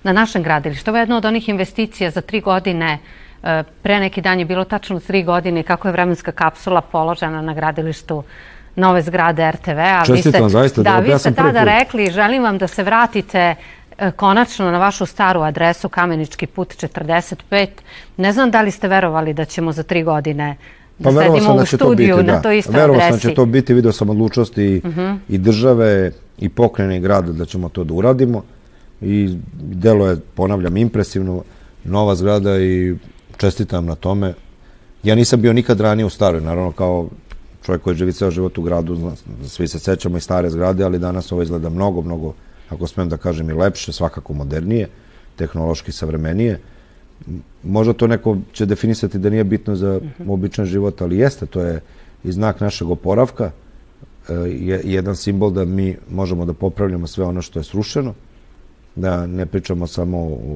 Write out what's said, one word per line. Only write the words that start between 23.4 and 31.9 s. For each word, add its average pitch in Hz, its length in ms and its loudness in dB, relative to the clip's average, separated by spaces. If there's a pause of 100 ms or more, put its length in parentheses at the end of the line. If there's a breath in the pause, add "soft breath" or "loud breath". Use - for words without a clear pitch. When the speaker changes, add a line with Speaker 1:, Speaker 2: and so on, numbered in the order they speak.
Speaker 2:
biti, 123 280 2
video 117 180 4
sam 104 180 0
odlučnost 107 480 0
i, 98 260 2
Speaker 1:
Mhm. 180 280 -4 (160)
Speaker 2:
i 98 100 -2
države 107 720 4 (280)
i 95 100 -4
pokrajine 101 480 0
i 90 40 -2
grada 92 320 2
da 82 120 -4
ćemo 90 240 -6
to 90 160 -6
da 80 100 -6
uradimo. 120 480 2 (580 soft breath)
I 101 360 0 (180)
delo 98 520 2
je, 90 100 2 (180)
ponavljam, 95 420 0
impresivno, 98 640 -2 (420 soft breath)
nova 101 300 2